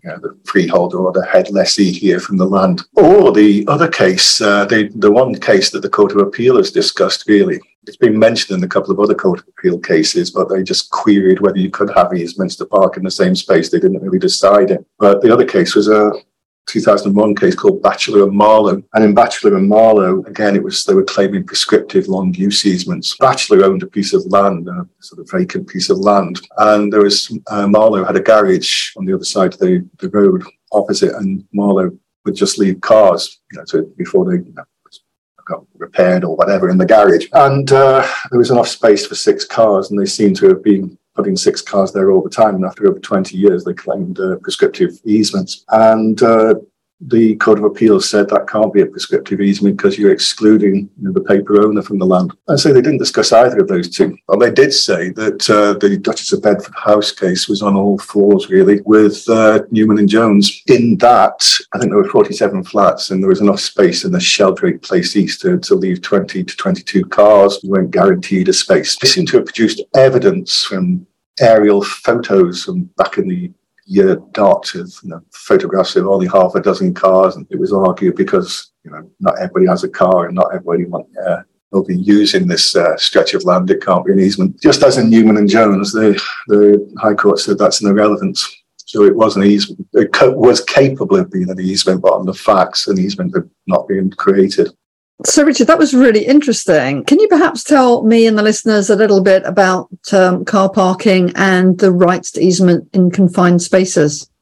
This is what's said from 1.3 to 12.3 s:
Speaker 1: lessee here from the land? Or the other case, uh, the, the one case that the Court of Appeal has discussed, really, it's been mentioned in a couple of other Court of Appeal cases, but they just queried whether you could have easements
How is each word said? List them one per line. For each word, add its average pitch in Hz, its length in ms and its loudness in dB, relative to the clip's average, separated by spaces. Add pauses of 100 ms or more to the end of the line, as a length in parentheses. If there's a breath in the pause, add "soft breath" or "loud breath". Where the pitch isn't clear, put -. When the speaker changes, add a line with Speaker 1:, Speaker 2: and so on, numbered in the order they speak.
Speaker 1:
lessee 95 420 0
here 90 260 -2
from 95 200 -6
the 92 80 0
land? 95 360 0 (140)
Or 190 340 6
the 104 380 2
other 156 180 0
case, - 540 0
uh, 101 240 0
the, 104 320 -2
the 104 160 2
one 120 220 2
case - 360 0
that - 120 -10
the 101 80 -8
Court 101 220 0
of 101 60 0
Appeal 117 380 0
has 98 160 0
discussed, - 560 -4
really, 98 320 0 (260)
it's - 100 -20
been 110 220 0
mentioned 110 380 0
in 90 80 -2
a 90 40 -8
couple 98 240 -4
of 92 80 -2
other 104 140 2
Court 90 260 -2
of - 80 -20
Appeal 90 300 -4
cases, 87 520 -2
but 92 180 -4
they 95 140 -2
just - 280 -6
queried 95 500 2
whether 98 180 0
you 92 120 -2
could - 200 -4
have 90 220 0
easements 87 440 -6